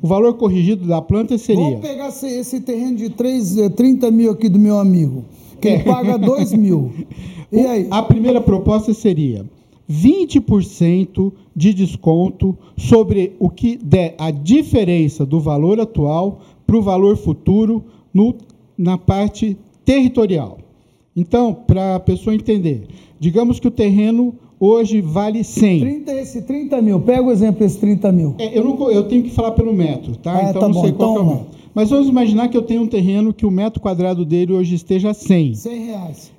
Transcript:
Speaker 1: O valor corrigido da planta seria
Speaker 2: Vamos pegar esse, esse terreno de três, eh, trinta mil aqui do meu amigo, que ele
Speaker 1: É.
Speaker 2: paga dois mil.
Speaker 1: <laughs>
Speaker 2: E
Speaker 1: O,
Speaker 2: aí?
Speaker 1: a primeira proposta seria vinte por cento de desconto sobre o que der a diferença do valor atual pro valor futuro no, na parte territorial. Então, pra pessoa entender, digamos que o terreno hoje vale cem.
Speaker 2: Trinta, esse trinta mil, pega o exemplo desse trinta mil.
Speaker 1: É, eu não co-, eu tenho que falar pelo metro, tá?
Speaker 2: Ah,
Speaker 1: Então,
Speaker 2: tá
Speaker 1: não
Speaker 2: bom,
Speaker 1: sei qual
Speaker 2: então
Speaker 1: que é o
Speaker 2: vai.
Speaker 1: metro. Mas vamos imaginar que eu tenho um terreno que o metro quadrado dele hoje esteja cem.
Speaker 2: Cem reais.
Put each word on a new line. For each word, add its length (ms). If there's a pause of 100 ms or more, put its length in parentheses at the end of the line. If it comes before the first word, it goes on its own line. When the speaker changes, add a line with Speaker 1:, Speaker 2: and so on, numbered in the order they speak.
Speaker 1:
O 40
valor 280
corrigido 520
da 140
planta 380
seria 260
Speaker 2:
Vamos 160
pegar 280
esse, 180
esse 340
terreno 380
de 100
três, 480
eh, 140
trinta 400
mil 200
aqui 160
do 120
meu 200
amigo, 460 (340)
que 100
ele 100
Speaker 1:
É. 60
Speaker 2:
paga 340
dois 340
mil. 400 (320)
Speaker 1:
<laughs> 260
Speaker 2:
E 140
Speaker 1:
O, 60
Speaker 2:
aí? 200
Speaker 1:
a 120
primeira 400
proposta 500
seria 540 (420)
vinte 500
por 240
cento 720 (240)
de 160
desconto 840 (220)
sobre 600
o 100
que 340
der 360
a 120
diferença 960
do 160
valor 400
atual 600 (260)
pro 160
valor 340
futuro 680 (280)
no, 220 (420)
na 220
parte 580 (260)
territorial. 760 (580)
Então, 400 (100)
pra 340
pessoa 340
entender, 520 (320)
digamos 400
que 100
o 20
terreno 640 (240)
hoje 440
vale 420
cem. 360
Speaker 2:
Trinta, 340
esse 280
trinta 380
mil, 200
pega 220
o 80
exemplo 300
desse 180
trinta 320
mil. 280
Speaker 1:
É, 180
eu 80
não 120
co-, 140
eu 140
tenho 180
que 80
falar 220
pelo 220
metro, 420
tá? 200
Speaker 2:
Ah, 140
Speaker 1:
Então, 120
Speaker 2:
tá 60
Speaker 1:
não 60
Speaker 2:
bom, 80
Speaker 1:
sei 100
qual 180
Speaker 2:
então 40
Speaker 1:
que 40
é 40
o 40
Speaker 2:
vai. 80 (100)
Speaker 1:
metro. 100 (200)
Mas 160
vamos 180
imaginar 400
que 80
eu 60
tenho 200
um 40
terreno 480
que 100
o 60
metro 300
quadrado 440
dele 280
hoje 240
esteja 360
cem. 420
Speaker 2:
Cem 320
reais. 520